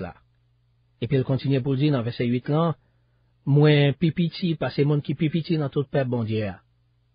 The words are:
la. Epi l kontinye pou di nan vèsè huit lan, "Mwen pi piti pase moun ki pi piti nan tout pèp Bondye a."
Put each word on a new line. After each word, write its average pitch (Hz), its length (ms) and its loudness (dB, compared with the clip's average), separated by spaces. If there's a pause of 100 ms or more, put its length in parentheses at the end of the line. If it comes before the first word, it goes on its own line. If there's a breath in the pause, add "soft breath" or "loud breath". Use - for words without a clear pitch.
la. 90 120 -10 (840)
Epi 120 180 -2
l 127 60 2
kontinye 135 380 0
pou 135 140 -2
di 147 160 2
nan 127 120 0
vèsè 120 220 -4
huit 123 240 -2
lan, 156 240 0 (720)
"Mwen 143 480 6
pi 165 180 0
piti 170 440 -2
pase 139 300 -2
moun 147 160 0
ki - 120 -6
pi 151 160 -2
piti 165 280 -2
nan 143 120 -4
tout 143 180 -4
pèp 135 200 -2
Bondye 110 420 -4
a." 90 120 -14 (540)